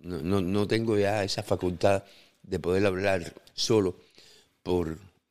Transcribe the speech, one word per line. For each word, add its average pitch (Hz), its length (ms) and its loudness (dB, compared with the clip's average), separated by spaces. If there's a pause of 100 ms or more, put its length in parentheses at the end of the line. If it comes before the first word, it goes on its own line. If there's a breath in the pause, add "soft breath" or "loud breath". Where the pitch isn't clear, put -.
no, 87 180 -8
no, 95 200 0
no 98 260 0
tengo 113 300 0
ya 101 260 0
esa 101 180 -4
facultad 98 640 0 (400 loud breath)
de 92 160 -6
poder 90 260 2
hablar 95 480 0 (220)
solo 101 400 2 (680 soft breath)
por 85 380 -2 (320)